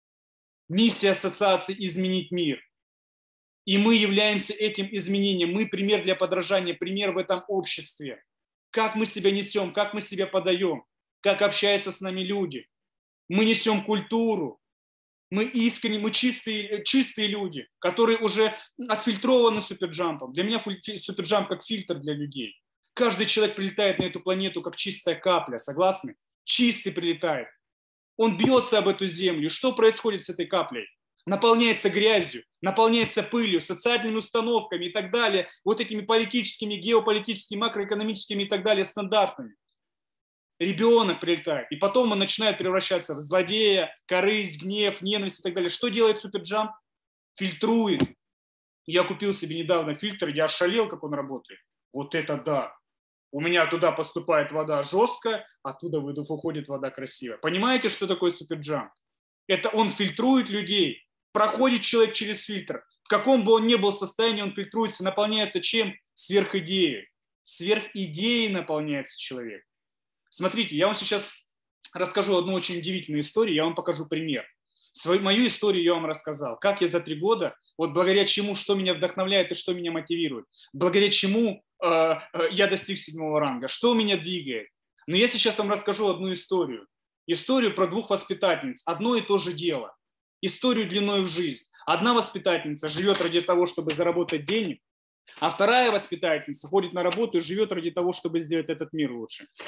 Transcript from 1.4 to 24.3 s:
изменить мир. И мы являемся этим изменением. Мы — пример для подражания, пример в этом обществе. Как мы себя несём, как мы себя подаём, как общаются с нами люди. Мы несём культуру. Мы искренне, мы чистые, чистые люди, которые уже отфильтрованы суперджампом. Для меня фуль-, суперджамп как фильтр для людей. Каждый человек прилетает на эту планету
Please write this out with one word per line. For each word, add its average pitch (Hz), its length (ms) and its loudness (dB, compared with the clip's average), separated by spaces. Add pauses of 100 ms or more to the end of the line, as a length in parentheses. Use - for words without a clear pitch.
изменить 185 460 -2
мир. 165 280 -2 (1080)
И 196 120 2
мы 220 160 6
являемся 208 600 2
этим 208 380 -4
изменением. 190 600 0
Мы — 214 140 0
пример 196 340 0
для 185 140 0
подражания, 185 580 0
пример 190 380 -2
в 180 80 -2
этом 180 280 -2
обществе. 151 760 -6 (480)
Как 220 240 0
мы 214 100 0
себя 196 240 0
несём, 196 440 -2
как - 200 0
мы 214 80 -6
себя 185 240 -4
подаём, 180 600 0 (360)
как 202 220 2
общаются 202 480 2
с - 100 -8
нами 190 200 -6
люди. 185 460 -4 (640)
Мы 202 160 4
несём 220 380 2
культуру. 214 760 -2 (720)
Мы 208 140 0
искренне, 233 540 0
мы 214 120 -2
чистые, 214 720 -2
чистые 240 440 2
люди, 190 400 -6 (120)
которые 226 400 2
уже 214 360 2 (320)
отфильтрованы 220 760 2
суперджампом. 160 720 -4
Для 170 100 -2
меня 220 160 -2
фуль-, 196 200 -6 (200)
суперджамп 196 480 -2
как - 180 -8
фильтр 196 300 -6
для 147 180 -6
людей. 135 480 -10 (320)
Каждый 214 320 2
человек 214 300 0
прилетает 196 440 0
на 185 40 0
эту 175 160 -6
планету 185 420 -2